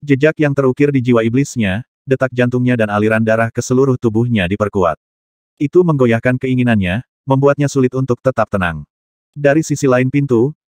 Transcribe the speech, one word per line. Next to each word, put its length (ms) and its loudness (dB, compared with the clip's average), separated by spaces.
Jejak 400 0
yang 160 0
terukir 340 0
di 140 0
jiwa 180 2
iblisnya, 640 -2
detak 240 0
jantungnya 420 0
dan 160 0
aliran 320 0
darah 300 0
ke 80 -6
seluruh 400 0
tubuhnya 480 0
diperkuat. 480 -2
Itu 240 2
menggoyahkan 580 0
keinginannya, 640 0
membuatnya 420 2
sulit 220 0
untuk 260 -2
tetap 300 -2
tenang. 340 -4
Dari 300 0
sisi 260 -4
lain 220 2
pintu, 480 0